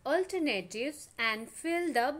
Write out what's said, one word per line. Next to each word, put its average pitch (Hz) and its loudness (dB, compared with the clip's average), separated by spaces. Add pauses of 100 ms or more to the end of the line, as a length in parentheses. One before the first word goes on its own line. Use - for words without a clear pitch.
alternatives 285 0
and 226 0
fill 339 0
the 247 4